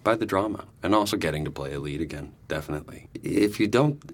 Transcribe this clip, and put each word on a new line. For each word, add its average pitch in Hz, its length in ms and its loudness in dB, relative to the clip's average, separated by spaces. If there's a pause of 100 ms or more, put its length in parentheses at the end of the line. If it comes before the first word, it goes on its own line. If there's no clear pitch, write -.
by 110 100 4
the 110 100 -2
drama, 98 380 -2 (180)
and 95 140 4
also 104 220 2
getting 78 260 0
to 73 80 -4
play 69 220 -6
a 71 80 -4
lead 73 180 -6
again, 73 320 -8 (160)
definitely. 76 640 -8 (120)
If - 380 2
you 107 80 4
don't, 147 340 4 (120)